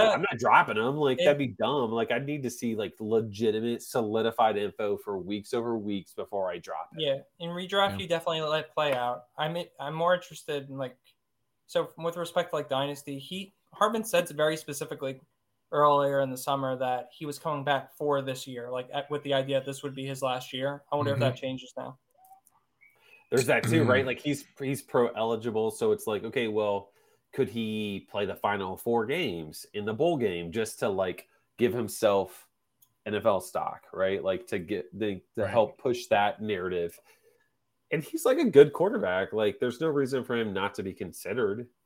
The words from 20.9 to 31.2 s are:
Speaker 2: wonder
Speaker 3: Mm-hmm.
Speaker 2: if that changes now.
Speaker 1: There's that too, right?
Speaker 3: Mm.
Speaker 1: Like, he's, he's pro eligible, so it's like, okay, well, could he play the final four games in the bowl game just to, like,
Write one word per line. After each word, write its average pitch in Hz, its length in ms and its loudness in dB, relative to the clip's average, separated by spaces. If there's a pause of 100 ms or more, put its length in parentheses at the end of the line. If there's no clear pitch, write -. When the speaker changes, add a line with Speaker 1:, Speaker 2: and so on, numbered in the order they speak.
Speaker 2:
wonder 143 200 0
Speaker 3:
Mm-hmm. 131 80 0
Speaker 2:
if 127 100 2
that - 80 -12
changes 131 340 -8
now. 127 220 -10 (1300)
Speaker 1:
There's 123 180 2
that 127 160 4
too, 117 200 4
right? 127 200 4
Speaker 3:
Mm. 131 40 -2
Speaker 1:
Like, 123 120 -4
he's, 147 260 -2 (140)
he's 135 220 -4
pro 123 320 2
eligible, 110 580 0
so 110 200 0
it's 104 160 0
like, 104 160 -2
okay, 113 240 -2
well, 104 440 -2 (400)
could 123 180 0
he 107 640 -4
play 101 160 -2
the 87 80 -6
final 98 420 -2
four 117 300 0
games 95 680 -4
in 104 120 -6
the 107 80 -2
bowl 156 240 2
game 85 340 -2
just 110 280 -4
to, 120 100 0
like, 95 380 -2 (300)